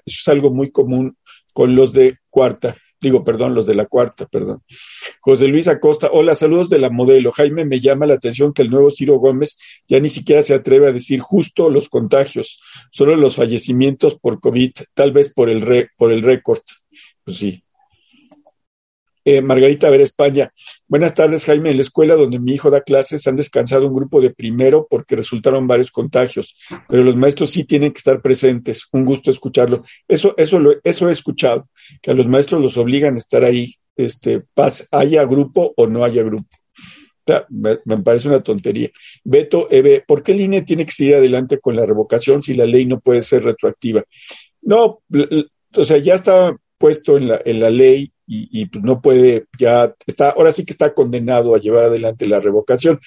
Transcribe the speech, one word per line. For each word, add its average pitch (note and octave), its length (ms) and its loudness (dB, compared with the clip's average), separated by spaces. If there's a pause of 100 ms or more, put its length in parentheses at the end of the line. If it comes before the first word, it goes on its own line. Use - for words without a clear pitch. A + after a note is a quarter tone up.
Eso - 140 -12
es - 80 -6
algo C#3+ 240 2
muy C#3 200 -4
común B2+ 440 -2 (380)
con B2+ 200 2
los C3 200 2
de C3 240 4 (120)
cuarta". B2 460 -2 (240)
Digo, C3 240 0
perdón, B2 320 -2
los A2 100 -2
de G#2 100 0
la G#2 100 -2
cuarta, B2 400 -4
perdón. - 360 -10 (600)
José C3+ 260 2
Luis D#3+ 220 0
Acosta, D3+ 420 0
"Hola, D#3+ 240 2
saludos E3+ 340 0
de D#3+ 100 2
La B2+ 100 0
Modelo. B2 420 2
Jaime, D3 320 -2
me C3 160 -4
llama C#3 260 0
la D3 100 2
atención C3+ 360 -4
que C#3+ 120 0
el A2+ 60 0
nuevo C#3 200 4
Ciro C#3 300 0
Gómez C3+ 380 -2 (300)
ya C3 140 2
ni D3 80 -2
siquiera D3 320 0
se D3 120 -2
atreve C3+ 360 2
a - 20 0
decir B2 300 -6
justo E3+ 480 -2
los C#3+ 180 0
contagios, A#2+ 720 -4 (320)
solo D3 240 0
los C#3 220 2
fallecimientos B2+ 800 -2
por A2+ 220 -6
covid, B2+ 320 -2 (200)
tal C#3 200 0
vez C#3+ 200 2
por A#2 160 0
el A2+ 120 -2
re-, B2 340 0
por A2+ 160 2
el A2+ 120 0
récord". B2 360 0 (640)
Pues F2+ 140 -16
sí. F#2+ 260 -10 (1600)
Eh, C#3 160 4
Margarita C#3 500 2
Vera C#3 100 6
España, C#3 500 0 (360)
"Buenas D#3 260 0
tardes, D#3 320 0
Jaime. D#3 240 0
En C#3 60 0
la C3+ 80 0
escuela D#3 320 2
donde B2+ 240 0
mi B2 140 -4
hijo C#3 180 0
da C#3 100 2
clases C#3 460 -2
han C3 80 -2
descansado C3 500 -2
un C3+ 80 -4
grupo C3+ 280 0
de B2+ 100 0
primero C3 580 0
porque C3 280 -4
resultaron C3 500 -4
varios B2 240 0
contagios, - 640 -6 (320)
pero B2+ 160 4
los B2 120 4
maestros C#3 360 0
sí F3+ 140 -4
tienen D3 260 0
que - 80 -20
estar C3 220 0
presentes. B2+ 720 -2
Un C3 140 -2
gusto C3 240 -2
escucharlo". C3 540 -2 (240)
Eso, D3+ 300 0
eso D#3+ 200 0
lo, D3 140 4 (120)
eso F3 260 -2
he - 20 0
escuchado, C3+ 580 -4 (320)
que - 80 -8
a - 60 0
los B2+ 120 2
maestros C#3 340 0
los B2 160 -2
obligan C3 380 0
a - 20 -8
estar B2+ 260 -2
ahí, B2 320 -2 (200)
este, A#2 460 -6 (140)
pas-, - 340 -2
haya C#3+ 360 0
grupo C#3+ 500 -2
o A#2+ 100 2
no A#2 180 -2
haya A#2+ 200 -2
grupo. A2 240 -8
O - 800 -20
sea, - 220 -2
me, G#2+ 360 -4
me A2 120 -4
parece A#2+ 320 -2
una C#3 120 2
tontería. A2 480 -6 (340)
Beto D3 460 0
E C3 140 4
B, C#3 240 4
"¿Por D3 160 0
qué - 80 -2
el G3+ 100 0
I F#3+ 40 0
N G3 120 -2
E F3+ 60 0
tiene D#3+ 220 -4
que - 80 -12
seguir C#3+ 220 2
adelante C3 440 0
con A#2+ 160 -4
la A2+ 100 0
revocación A#2 560 0
si C#3 140 -8
la A#2+ 100 2
ley B2+ 200 2
no B2 140 -4
puede A#2+ 220 0
ser A#2+ 220 -2
retroactiva?". A2 580 -6 (600)
No, A3 400 0 (100)
l-, C#3+ 180 0
l-, D3+ 180 -2 (280)
o - 80 2
sea, D3 140 2
ya D3 180 2
está F#3 400 2 (240)
puesto D3+ 380 2
en C3 100 -2
la, A2+ 160 -2
en A2+ 160 -4
la A2+ 100 2
ley C3 420 4 (200)
y, A2 300 -10
y, G#2 60 -6
pues, G2+ 160 -12
no B2 180 -2
puede, B2+ 460 2 (100)
ya A#2+ 380 0 (100)
está, C#3 240 -2
ahora D#3+ 220 2
sí D#3 120 -8
que - 80 -16
está D3 220 -2
condenado A#2+ 640 0
a G#2 40 2
llevar A2+ 260 2
adelante A2+ 420 -4
la G2+ 120 0
revocación. A#2+ 680 -2